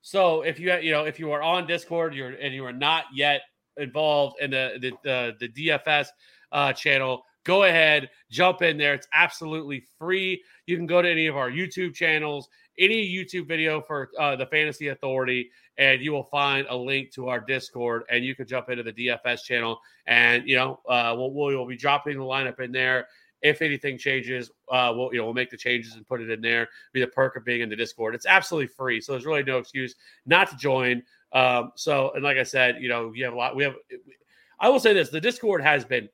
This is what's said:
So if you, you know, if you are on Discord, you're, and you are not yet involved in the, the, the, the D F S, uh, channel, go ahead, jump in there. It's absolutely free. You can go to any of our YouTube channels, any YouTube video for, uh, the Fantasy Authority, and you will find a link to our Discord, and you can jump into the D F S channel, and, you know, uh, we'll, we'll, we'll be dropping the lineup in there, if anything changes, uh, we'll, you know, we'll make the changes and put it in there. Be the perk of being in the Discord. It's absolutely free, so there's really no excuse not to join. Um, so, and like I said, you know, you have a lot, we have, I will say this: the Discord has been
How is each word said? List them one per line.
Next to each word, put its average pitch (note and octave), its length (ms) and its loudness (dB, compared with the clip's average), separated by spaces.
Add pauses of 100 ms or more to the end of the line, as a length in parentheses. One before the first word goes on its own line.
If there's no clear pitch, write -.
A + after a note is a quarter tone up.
So E3 420 2
if D#3+ 160 -4
you, F3+ 160 0
you D#3+ 160 -2
know, D3+ 140 2
if D#3 140 -8
you D#3 120 -6
are D3 100 -2
on E3+ 240 0
Discord, E3+ 480 -4
you're, C3+ 200 -8
and C3+ 200 -6
you C3+ 120 -8
are B2 80 -10
not D3+ 380 0
yet C#3+ 300 2 (360)
involved D3 640 0
in C#3 120 -4
the, B2+ 280 -4
the, B2+ 120 -6 (120)
the, B2 360 -4
the A#2+ 80 -8
D D3 240 -4
F D3 160 -2
S, D3 240 0 (400)
uh, C#3+ 220 2
channel, C3+ 500 0 (200)
go F#3+ 200 4
ahead, D#3 480 4 (180)
jump F3+ 320 4
in D#3+ 160 2
there. D3 160 2
It's C3+ 200 -6
absolutely D#3 720 -2 (120)
free. F#3 460 -2 (240)
You F3 100 0
can E3+ 80 -4
go F3 160 4
to F3 80 4
any D#3+ 160 2
of D3+ 100 0
our B2+ 140 -2
YouTube F3 460 -6
channels, D3+ 540 -2 (280)
any G3+ 320 4
YouTube F3+ 380 -6
video D#3 340 -2
for, C#3+ 380 -8
uh, C#3+ 160 0
the B2+ 100 -4
Fantasy D3+ 440 -2
Authority, B2+ 600 -2 (300)
and C3+ 220 4
you D3+ 100 -4
will C#3 140 -4
find C#3 440 -2
a B2+ 60 -6
link C3+ 380 -4
to B2+ 140 -8
our B2 120 -4
Discord, A#2+ 720 -4
and A#2+ 120 2
you C3 120 -6
can B2+ 100 -10
jump B2 240 -6
into A#2+ 140 -6
the A2+ 80 -8
D A#2+ 180 -4
F A#2+ 160 -4
S A#2+ 160 -2
channel, A#2 380 -4 (260)
and, A#2+ 420 4
you C3+ 80 4
know, B2+ 320 -2
uh, A#2 300 0
we'll, C3 140 -4
we'll, C#3+ 160 -2
we'll C3+ 180 -2
be B2 120 -12
dropping C#3+ 420 0
the C3+ 40 -8
lineup C3 360 -4
in B2 120 -6
there, B2+ 360 0 (380)
if D3+ 160 4
anything C#3+ 360 -2
changes, B2+ 520 -4 (220)
uh, B2 240 2
we'll, B2+ 180 -2
you A#2+ 60 0
know, A2 60 -2
we'll A#2 100 -4
make B2 160 -2
the A2+ 60 -18
changes A#2 360 -2
and A2 140 -20
put B2 120 -6
it A2+ 120 -8
in A2 100 -4
there. A#2 260 0 (260)
Be C3 80 0
the B2 60 2
perk C3 280 0
of A2+ 100 -12
being A#2+ 160 -2
in A2+ 80 -4
the G#2+ 60 -6
Discord. A2+ 400 -4
It's - 100 -12
absolutely F3 420 2
free, B2 320 -4
so - 120 -10
there's B2+ 140 -6
really D3 180 0
no C3 160 0
excuse B2 360 -8 (300)
not F3+ 240 4
to C#3 80 -16
join. B2+ 460 2 (280)
Um, B2 440 2
so, C#3 400 0
and C#3 80 -4
like C#3+ 140 2
I B2+ 60 2
said, B2 380 2
you B2 80 -4
know, A#2 240 -2
you B2+ 120 -6
have A#2+ 80 -6
a A#2+ 40 -6
lot, B2+ 180 -2
we C#3 80 0
have, C3+ 120 -2 (840)
I G#3+ 100 6
will C4+ 100 6
say A3 140 6
this: E3+ 160 4
the D#3 120 -4
Discord G#3 400 0
has C#3+ 240 4
been A#2 280 -2